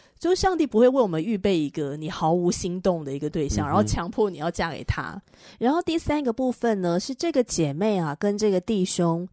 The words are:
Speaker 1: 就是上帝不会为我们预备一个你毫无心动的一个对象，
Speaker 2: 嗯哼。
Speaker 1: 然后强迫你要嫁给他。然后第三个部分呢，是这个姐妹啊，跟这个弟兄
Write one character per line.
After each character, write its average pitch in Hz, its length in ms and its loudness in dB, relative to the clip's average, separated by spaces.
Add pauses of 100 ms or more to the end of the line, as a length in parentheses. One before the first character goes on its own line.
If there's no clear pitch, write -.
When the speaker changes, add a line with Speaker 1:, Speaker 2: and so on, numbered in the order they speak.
(200)
Speaker 1:
就 330 100 0
是 370 60 4
上 370 220 2
帝 320 80 2
不 214 120 -2
会 247 100 8
为 262 140 4
我 220 60 2
们 160 160 -2
预 214 140 -2
备 190 200 2
一 151 120 0
个 143 280 -4
你 156 120 -8
毫 165 240 0
无 175 160 2
心 180 320 -2
动 170 220 0
的 135 100 -8
一 143 60 -6
个 147 100 -4
对 151 180 -2
象， 151 180 -2
Speaker 2:
嗯 - 20 -4
哼。 - 20 -4
Speaker 1:
然 156 80 2
后 208 40 6
强 190 300 -2
迫 208 180 0
你 165 100 -10
要 165 120 -4
嫁 165 200 -4
给 127 120 -10
他。 143 380 -4 (360)
然 240 140 2
后 339 100 2
第 330 160 0
三 302 240 -2
个 240 120 0
部 254 180 0
分 220 300 0
呢， 175 180 0
是 262 160 -6
这 339 160 -2
个 269 120 2
姐 156 280 0
妹 196 260 0
啊， 160 220 -2
跟 202 180 0
这 208 140 2
个 185 80 4
弟 196 240 0
兄 170 500 0